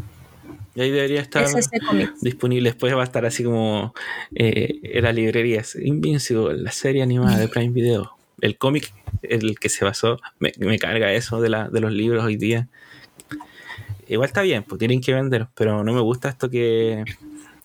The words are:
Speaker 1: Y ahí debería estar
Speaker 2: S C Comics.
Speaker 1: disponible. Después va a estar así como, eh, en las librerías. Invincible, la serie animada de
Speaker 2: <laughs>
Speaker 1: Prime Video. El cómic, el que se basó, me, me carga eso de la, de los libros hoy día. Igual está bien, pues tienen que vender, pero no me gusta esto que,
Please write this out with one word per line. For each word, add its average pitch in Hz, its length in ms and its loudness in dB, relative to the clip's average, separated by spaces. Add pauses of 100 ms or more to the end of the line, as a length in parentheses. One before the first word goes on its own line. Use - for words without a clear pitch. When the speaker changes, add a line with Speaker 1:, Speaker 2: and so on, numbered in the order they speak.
(760)
Speaker 1:
Y 123 60 -2
ahí 135 100 2
debería 143 300 2
estar 143 200 -2
Speaker 2:
S 143 200 2
C 226 220 -2
Comics. - 360 0
Speaker 1:
disponible. 123 500 0
Después 127 240 0
va 131 60 2
a 127 40 0
estar 123 220 -2
así 117 160 -2
como, 110 520 0 (420)
eh, 110 480 2
en - 180 0
las 117 100 4
librerías. 113 600 0
Invincible, 135 840 0
la 95 140 -6
serie 135 320 0
animada 123 340 4
de 110 120 2
Speaker 2:
<laughs> - 40 -8
Speaker 1:
Prime 120 220 0
Video. 117 420 0 (240)
El 117 180 0
cómic, 139 340 0 (300)
el 110 360 0
que 107 100 -4
se - 160 0
basó, 113 360 0 (180)
me, - 200 0
me 104 200 0
carga 101 340 0
eso 113 280 -2
de 117 80 2
la, 110 200 0
de 113 120 0
los 110 120 0
libros 110 320 0
hoy 107 120 0
día. 117 320 0 (1400)
Igual 123 220 0
está 202 140 0
bien, 147 200 0
pues 90 160 -12
tienen 123 220 2
que 131 140 0
vender, 127 420 0
pero 107 260 2
no 110 100 0
me 123 80 2
gusta 123 280 0
esto 127 200 -4
que, 113 540 0 (640)